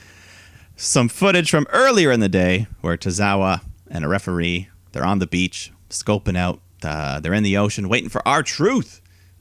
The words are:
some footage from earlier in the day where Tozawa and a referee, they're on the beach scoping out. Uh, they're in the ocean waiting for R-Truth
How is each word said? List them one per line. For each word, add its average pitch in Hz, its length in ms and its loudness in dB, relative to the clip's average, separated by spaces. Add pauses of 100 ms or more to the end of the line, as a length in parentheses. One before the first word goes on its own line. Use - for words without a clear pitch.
(760)
some 123 320 2
footage 180 420 2
from 151 220 2
earlier 208 380 4
in 120 100 4
the 101 80 4
day 92 380 2 (140)
where 85 160 -2
Tozawa 95 640 0 (300)
and 82 140 -6
a 73 40 -2
referee, 87 600 -2 (240)
they're 65 120 -6
on 98 160 0
the 92 60 -2
beach - 460 -4 (180)
scoping - 460 -2
out. 90 240 -2 (220)
Uh, 76 380 -6
they're 82 140 -4
in 107 100 2
the 98 120 2
ocean 101 320 -2
waiting 113 220 -2
for - 160 -6
R-Truth 156 760 0 (400)